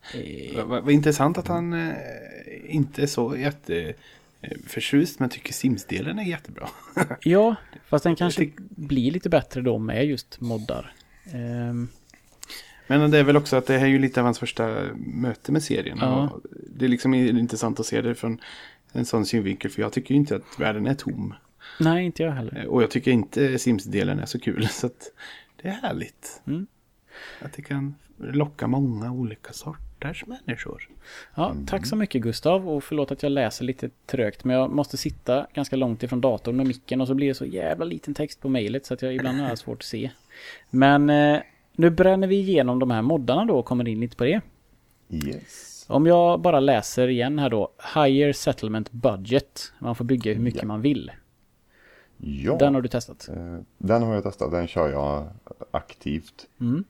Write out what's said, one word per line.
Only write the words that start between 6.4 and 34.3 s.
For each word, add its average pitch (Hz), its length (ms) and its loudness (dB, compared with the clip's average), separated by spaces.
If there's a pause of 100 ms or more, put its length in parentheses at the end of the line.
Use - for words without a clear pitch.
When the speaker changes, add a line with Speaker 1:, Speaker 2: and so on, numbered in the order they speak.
Speaker 2:
<laughs> 160 120 2 (160)
Speaker 1:
Ja, 208 320 6 (300)
fast 147 180 2
den 170 120 4
kanske 175 280 0
Speaker 2:
Jag 143 80 0
tyck- - 80 -20 (100)
Speaker 1:
blir 139 420 0
lite 180 180 -2
bättre 139 320 2
då 123 160 2
med 113 280 0
just - 360 -6
moddar. 110 520 -6 (400)
Ehm. 120 540 -6 (1000)
Speaker 2:
Men 147 240 6
det 151 60 8
är 147 60 8
väl 143 140 8
också 143 180 2
att 127 120 4
det 135 100 4
här 135 80 4
är 135 40 6
ju 135 100 6
lite 135 200 2
av 123 60 4
hans 120 140 2
första 110 460 -4 (100)
möte - 560 -4
med 151 120 2
serien. - 380 -4
Speaker 1:
Ja. 135 280 2
Speaker 2:
Och - 120 -14 (340)
det 131 100 0
är 127 40 4
liksom 123 240 2
intressant 117 640 2
att 110 60 -2
se 113 160 -2
det 117 140 -2
från 113 260 -6 (500)
en 123 140 -2
sån 110 200 0
synvinkel, 98 460 -2
för - 100 -6
jag 107 120 -2
tycker - 200 -2
ju 143 60 6
inte 143 160 2
att - 240 -12
världen 107 280 0
är 135 60 0
tom. 101 400 -6 (460)
Speaker 1:
Nej, 165 260 4
inte 170 180 -2
jag 160 80 0
heller. 127 280 -8
Speaker 2:
Eh, - 60 -10
och 120 180 4
jag 107 80 0
tycker 131 200 2
inte 127 480 2
Sims-delen 101 600 0
är 95 60 -4
så 120 140 -6
kul, 107 280 -2
<laughs> - 40 0
så - 160 -4
att - 240 -10 (500)
det 175 60 -8
är 190 60 -6
härligt. - 760 -8
Speaker 1:
Mm. 165 200 -6 (720)
Speaker 2:
Att - 120 -16
det - 80 -16
kan 143 340 -6 (220)
locka 143 500 -4
många 123 440 -2
olika 123 420 -8
sorters - 720 -12
människor. - 640 -12 (460)
Speaker 1:
Ja, 165 160 -2
Speaker 3:
Mm. 71 140 -8
Speaker 1:
tack - 200 -4
så 226 100 -4
mycket, 202 260 -2
Gustav, 170 480 0
och 147 140 -2
förlåt 147 280 -2
att 135 120 -6
jag 143 80 2
läser 127 340 0
lite 127 240 -6 (160)
trögt, 113 380 -2